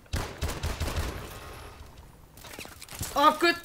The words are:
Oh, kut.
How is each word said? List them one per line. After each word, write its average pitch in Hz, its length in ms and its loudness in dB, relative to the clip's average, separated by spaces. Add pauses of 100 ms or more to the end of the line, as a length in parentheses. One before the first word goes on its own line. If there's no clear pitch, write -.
(3250)
Oh, 294 220 8
kut. 339 260 6